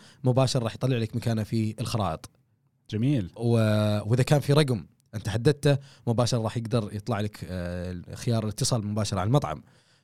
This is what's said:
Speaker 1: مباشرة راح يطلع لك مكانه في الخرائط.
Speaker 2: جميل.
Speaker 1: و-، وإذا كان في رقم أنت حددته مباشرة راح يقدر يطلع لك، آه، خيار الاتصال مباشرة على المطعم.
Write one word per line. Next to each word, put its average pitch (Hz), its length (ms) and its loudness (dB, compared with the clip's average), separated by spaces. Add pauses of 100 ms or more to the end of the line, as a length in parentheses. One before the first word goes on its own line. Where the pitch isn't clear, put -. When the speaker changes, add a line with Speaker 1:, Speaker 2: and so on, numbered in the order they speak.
(240)
Speaker 1:
مباشرة 127 400 2
راح 113 120 -4
يطلع 131 220 0
لك 113 180 -2
مكانه 113 280 -2
في 110 380 -2
الخرائط. 101 480 -4 (600)
Speaker 2:
جميل. 113 460 0
Speaker 1:
و-، 107 760 2
وإذا 123 140 4
كان 147 160 4
في 139 140 0
رقم 127 320 2 (300)
أنت 107 140 -8
حددته 139 480 2 (300)
مباشرة 120 340 2
راح 110 160 -4
يقدر 113 360 -2
يطلع 107 260 -4
لك، 104 240 -6
آه، 90 580 -6 (120)
خيار 113 300 0
الاتصال 107 440 -2
مباشرة 104 320 -2
على 92 80 0
المطعم. 110 360 0 (400)